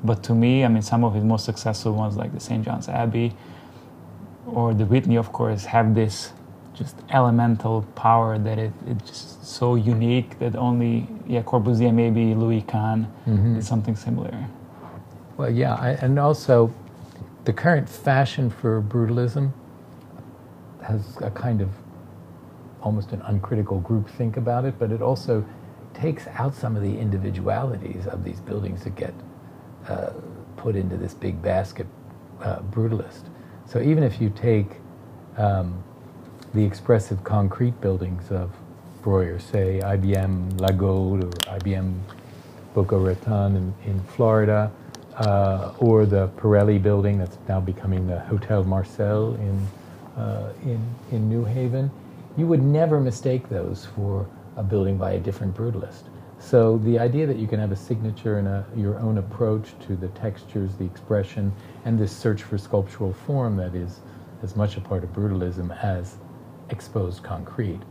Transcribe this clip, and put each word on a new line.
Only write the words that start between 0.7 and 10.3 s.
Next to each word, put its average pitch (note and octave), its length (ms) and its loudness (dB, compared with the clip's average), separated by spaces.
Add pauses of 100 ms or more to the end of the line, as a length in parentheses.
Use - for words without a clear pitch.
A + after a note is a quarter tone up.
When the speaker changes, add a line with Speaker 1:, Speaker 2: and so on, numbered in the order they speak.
Speaker 1:
some A#2 200 2
of A2+ 120 2
his G#2+ 100 2
most A2 200 2
successful A2 480 -2
ones, G#2+ 240 -2
like - 160 -6
the - 80 -8
Saint A2 240 -4
John's - 240 -6
Abbey A#2 460 0 (1120)
or A#2 260 0
the G#2+ 140 4
Whitney, A#2+ 300 4
of A2 160 0
course, G#2+ 320 -2
have A2+ 300 4
this G#2+ 380 0 (420)
just - 220 -8 (140)
elemental A#2 720 4 (140)
power A2+ 420 4
that A2 200 0
it, A2 140 -2 (140)
it's G#2+ 240 -6
just - 340 -16
so B2 300 0
unique A#2 640 2